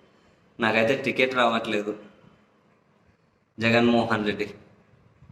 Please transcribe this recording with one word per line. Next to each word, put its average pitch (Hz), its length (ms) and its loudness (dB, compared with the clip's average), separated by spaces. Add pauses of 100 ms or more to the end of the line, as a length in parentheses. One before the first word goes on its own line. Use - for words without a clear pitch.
(600)
నాకైతే 113 440 0
టికెట్ 127 300 0
రావట్లేదు." 110 600 0 (1700)
జగన్మోహన్ 117 680 2
రెడ్డి 101 240 -4 (800)